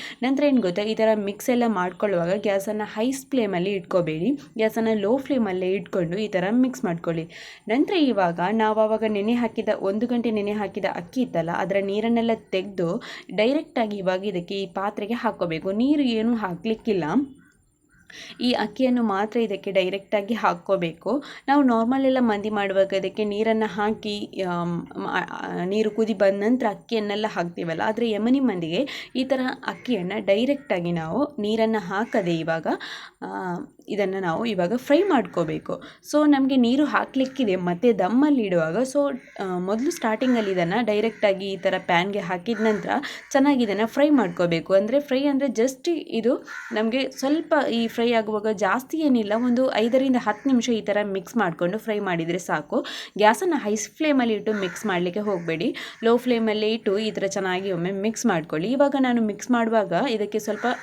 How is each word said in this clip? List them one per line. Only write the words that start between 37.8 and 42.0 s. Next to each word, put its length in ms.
ದಮ್ಮಲ್ಲಿ 500
ಇಡುವಾಗ. 340
So, 440
ಆ, 160
ಮೊದಲು 320
ಸ್ಟಾರ್ಟಿಂಗಲ್ಲಿ 600
ಇದನ್ನ 300
ಡೈರೆಕ್ಟಾಗಿ 720
ಈ 40
ಥರ 180
ಪ್ಯಾನ್ಗೆ 320